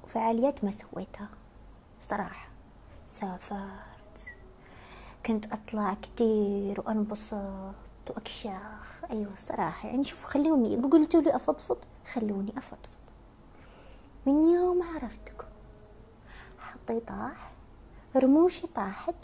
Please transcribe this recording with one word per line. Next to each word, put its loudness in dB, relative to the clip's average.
وفعاليات 2
ما 2
سويتها. -12
صراحة. -6
سافرت. -10
كنت -2
أطلع -4
كتير 0
وأنبسط -4
وأكشخ. -10
أيوة -4
صراحة. -4
يعني 0
شوفوا -8
خلوني، 4
قلتوا 6
لي 4
أفضفض. -2
خلوني -2
أفضفض. -16
من 6
يوم 4
عرفتكم. -10
خطي -6
طاح. -10
رموشي 6
طاحت. -6